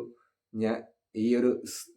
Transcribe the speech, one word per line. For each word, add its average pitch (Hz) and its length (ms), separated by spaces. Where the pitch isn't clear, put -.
ഞ-, 110 280
ഈ 110 220
ഒരു 123 140
സ്-, - 200